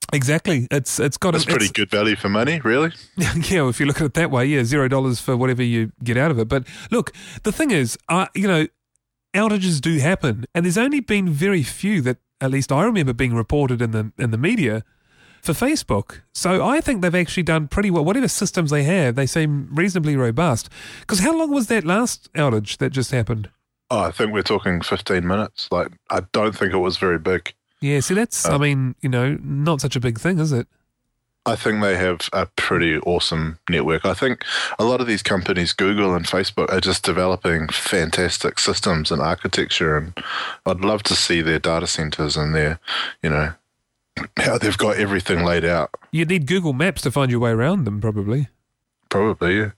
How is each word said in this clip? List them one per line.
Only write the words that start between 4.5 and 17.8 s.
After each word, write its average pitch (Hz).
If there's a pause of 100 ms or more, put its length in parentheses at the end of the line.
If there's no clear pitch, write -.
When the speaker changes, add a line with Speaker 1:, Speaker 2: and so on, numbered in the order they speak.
Speaker 1:
zero 131
dollars 131
for 131
whatever 127
you 117 (120)
get 117
out 147
of 123
it. 113
But 135 (260)
look, 220 (320)
the 214
thing 302
is, 131 (100)
uh, 180
you 196
know, 160 (680)
outages 190
do 160
happen, 127 (100)
and 170
there's 180
only 277
been 202
very 170
few 190
that, 123 (220)
at 135
least 135
I 143
remember 180
being 120
reported 123
in 117
the, 110
in 117
the 110
media 131 (580)
for 170
Facebook. - (120)
So 185
I 277
think 247
they've 175
actually 180
done 160
pretty 202